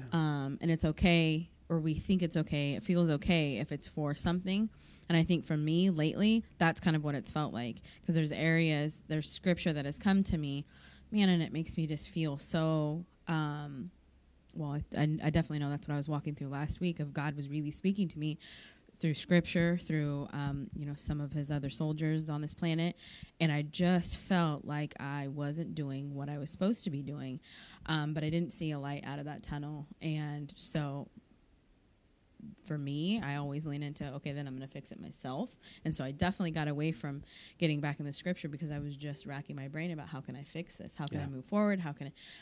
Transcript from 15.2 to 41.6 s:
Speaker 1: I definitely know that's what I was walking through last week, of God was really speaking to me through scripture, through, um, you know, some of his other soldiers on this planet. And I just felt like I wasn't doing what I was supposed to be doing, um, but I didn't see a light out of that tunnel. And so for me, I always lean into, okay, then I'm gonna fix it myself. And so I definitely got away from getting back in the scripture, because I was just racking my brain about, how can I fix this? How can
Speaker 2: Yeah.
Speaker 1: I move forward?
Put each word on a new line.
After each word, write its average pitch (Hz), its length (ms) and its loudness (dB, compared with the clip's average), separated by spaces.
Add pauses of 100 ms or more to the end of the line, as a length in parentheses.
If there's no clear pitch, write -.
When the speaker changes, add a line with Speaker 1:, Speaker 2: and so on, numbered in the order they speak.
Speaker 1:
I 160 60 4
definitely 156 300 2
know 143 100 0
that's 143 180 -4
what 151 60 -2
I 147 40 0
was 143 120 -4
walking 147 260 -2
through 139 140 -6
last 143 320 -4
week, 175 180 0
of 143 140 -4
God 147 240 -2
was 143 120 -6
really 147 220 -4
speaking 190 380 0
to 156 100 -10
me 151 180 -2 (640)
through 156 160 2
scripture, 170 640 4
through, 147 500 -2
um, 143 440 -4
you 151 100 -6
know, 143 100 -6
some 147 240 -4
of 143 140 -4
his 147 180 -2
other 143 200 -2
soldiers 156 580 0
on 147 100 -2
this 147 140 -4
planet. 165 420 0 (440)
And 160 120 4
I 147 120 2
just 175 520 4
felt 170 480 2
like 147 360 -4
I 139 280 -4
wasn't 147 460 -4
doing 139 400 -4
what 139 160 -4
I 147 80 -4
was 160 140 -6
supposed 208 320 0
to 180 80 -2
be 139 100 -2
doing, 135 380 -6 (480)
um, 156 260 0
but 151 100 -2
I 156 60 0
didn't 170 240 0
see 160 180 -2
a 143 80 -2
light 143 240 -6
out 139 140 -6
of 143 80 -6
that 151 160 -10
tunnel. 147 460 -6 (160)
And 147 520 -4
so 143 520 -4 (1600)
for 151 140 -4
me, 151 440 0
I 143 140 -4
always 143 300 -4
lean 147 180 -4
into, 147 320 -6
okay, 151 180 -6
then 143 140 -4
I'm 131 80 -8
gonna 135 120 -10
fix - 240 -14
it - 80 -16
myself. 135 580 -8 (280)
And 156 80 0
so 147 100 -4
I 135 80 -6
definitely 175 400 0
got 156 160 0
away 151 240 0
from 147 320 -6 (340)
getting 151 240 2
back 147 180 -2
in 147 60 -6
the 143 80 -6
scripture, 175 360 -4
because 147 220 -6
I 147 80 -4
was 143 180 -6
just 143 280 -8
racking 143 300 -8
my 139 120 -8
brain 156 240 -4
about, 156 180 -8
how 135 120 -8
can 127 140 -10
I 139 80 -12
fix - 320 -10
this? - 200 -14
How 147 120 -4
can 147 120 -4
Speaker 2:
Yeah. 143 60 -4
Speaker 1:
I 143 40 -6
move 131 160 -10
forward? 208 340 2